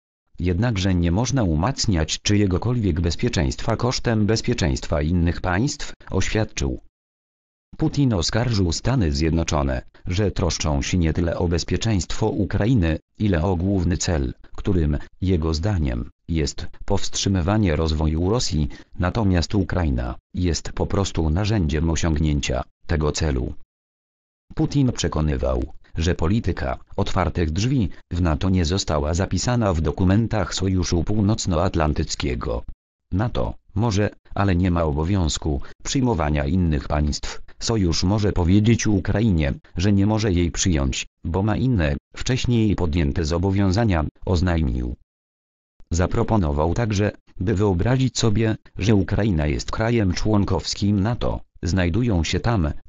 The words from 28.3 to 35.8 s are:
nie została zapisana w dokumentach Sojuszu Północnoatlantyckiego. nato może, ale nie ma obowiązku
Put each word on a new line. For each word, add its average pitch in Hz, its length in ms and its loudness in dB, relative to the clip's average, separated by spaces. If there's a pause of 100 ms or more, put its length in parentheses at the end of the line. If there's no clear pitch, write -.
nie 92 160 2
została 78 480 -2
zapisana 98 600 0
w 80 80 0
dokumentach 95 760 0
Sojuszu 90 480 0
Północnoatlantyckiego. 85 1600 0 (480)
nato 90 420 -2 (220)
może, 104 340 2 (260)
ale 98 200 2
nie 87 160 2
ma 85 120 2
obowiązku 78 800 0 (220)